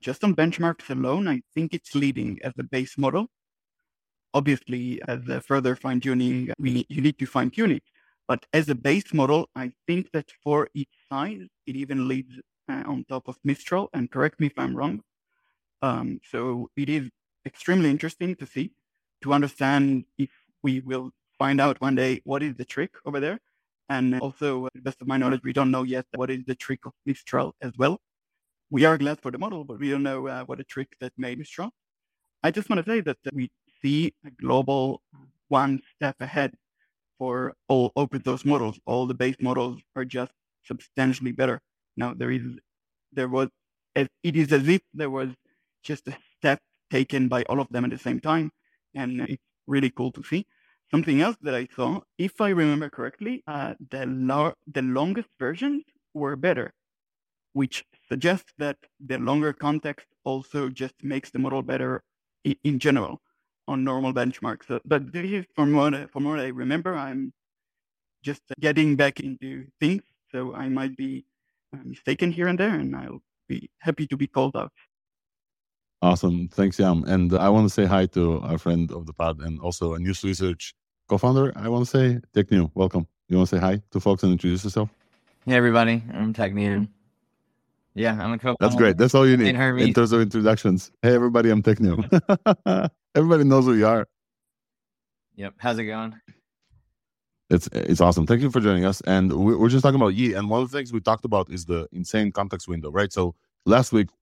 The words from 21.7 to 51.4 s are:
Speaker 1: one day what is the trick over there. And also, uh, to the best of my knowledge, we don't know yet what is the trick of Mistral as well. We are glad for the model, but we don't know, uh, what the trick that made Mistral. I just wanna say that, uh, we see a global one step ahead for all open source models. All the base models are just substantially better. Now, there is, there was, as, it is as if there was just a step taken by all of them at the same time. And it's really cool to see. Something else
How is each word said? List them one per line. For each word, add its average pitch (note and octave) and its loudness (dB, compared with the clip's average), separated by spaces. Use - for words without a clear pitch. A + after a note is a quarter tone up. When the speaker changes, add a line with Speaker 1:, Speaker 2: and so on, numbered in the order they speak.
Speaker 1:
one C3+ -2
day C3 0
what C#3 -4
is D3 -6
the B2 -12
trick - -8
over C#3+ -6
there. E3 -6
And B2+ 0
also, C3+ -4
uh, C3 -10
to - -16
the B2+ -20
best C3 -10
of B2+ -12
my C3+ -2
knowledge, C3 0
we C3 -6
don't C3+ 2
know C3 -2
yet B2+ -6
what B2+ -4
is B2+ -8
the B2+ -6
trick - -10
of B2 -16
Mistral C3+ -4
as B2 -10
well. C#3 0
We C#3 4
are D#3+ 6
glad C#3+ -4
for C3 -10
the B2 -10
model, F3+ -8
but C3 -14
we C#3 -4
don't C#3 -2
know, C3+ -4
uh, B2+ -10
what C3 -12
the C3+ -14
trick - -12
that B2+ -12
made B2+ -8
Mistral. E3+ -12
I D#3 2
just G#3 -4
wanna G3+ 0
say A3+ -2
that, D3+ -4
uh, - -6
we C3 -6
see D3 0
a C#3+ -20
global C3 0
one C3+ 2
step C#3+ -6
ahead C#3 -4
for B2+ -6
all B2+ 4
open C#3 -2
source C3 -2
models. C3 0
All B2 -2
the B2+ -4
base B2+ -2
models B2+ -4
are C3 -8
just B2+ -8
substantially C3 -4
better. B2+ -2
Now, B2 -4
there B2 -4
is, B2+ -4
there C3 -4
was, C3 -2
as, C#3 0
it D#3+ -2
is D3+ 2
as C#3 4
if F#3 4
there D3 -8
was C3 -6
just - -10
a C3+ -12
step D3 0
taken C3 0
by B2 0
all C3+ -2
of C3+ -4
them B2 -4
at B2 -4
the A#2+ -10
same B2 -6
time. D#3 -2
And B2+ -8
it's B2+ -8
really C#3 0
cool B2 -6
to C3+ -16
see. F#3 -6
Something D3+ 2
else G#3+ 0